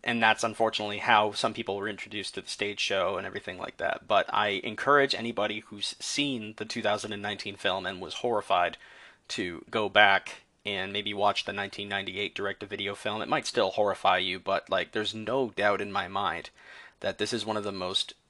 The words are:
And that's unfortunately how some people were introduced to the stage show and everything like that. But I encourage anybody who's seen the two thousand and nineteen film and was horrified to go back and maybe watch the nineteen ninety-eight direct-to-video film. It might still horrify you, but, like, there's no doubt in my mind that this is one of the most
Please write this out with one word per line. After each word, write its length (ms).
And 180
that's 220
unfortunately 540
how 340
some 200
people 240
were 120
introduced 480
to 40
the 80
stage 300
show 380
and 100
everything 320
like 200
that. 280
But 260
I 300
encourage 500
anybody 540
who's 320
seen 580
the 80
two 180
thousand 300
and 80
nineteen 360
film 280
and 160
was 140
horrified 640
to 420
go 180
back 540
and 280
maybe 200
watch 320
the 80
nineteen 360
ninety-eight 480
direct-to-video 580
film. 260
It 80
might 180
still 240
horrify 480
you, 200
but, 320
like, 220
there's 240
no 340
doubt 300
in 100
my 160
mind 440
that 180
this 140
is 120
one 120
of 80
the 80
most 420